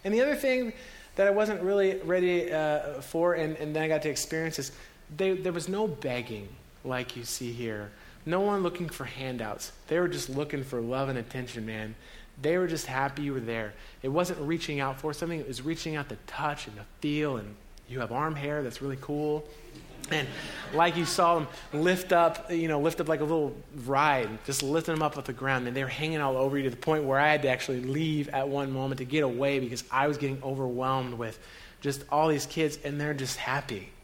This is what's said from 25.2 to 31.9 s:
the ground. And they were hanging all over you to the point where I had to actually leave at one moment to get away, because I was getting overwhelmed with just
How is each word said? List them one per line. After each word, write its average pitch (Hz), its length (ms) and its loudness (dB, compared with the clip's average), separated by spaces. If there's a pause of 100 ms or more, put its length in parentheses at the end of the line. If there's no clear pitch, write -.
the 135 80 -6
ground. 127 360 0
And 123 80 -4
they 135 80 0
were 135 60 -4
hanging 156 300 -2
all 135 160 2
over 135 200 2
you 139 80 2
to 131 60 2
the 120 60 -8
point 156 280 2
where 135 140 4
I 151 100 6
had 151 140 4
to 139 60 4
actually 127 320 0
leave 147 500 0
at 139 180 0
one 139 240 -2
moment 135 260 -2
to 127 60 -4
get 147 180 2
away, 135 380 2
because 120 300 -4
I 139 180 4
was 147 100 0
getting 135 240 -2
overwhelmed 131 720 0
with 113 240 -6 (420)
just 139 300 -2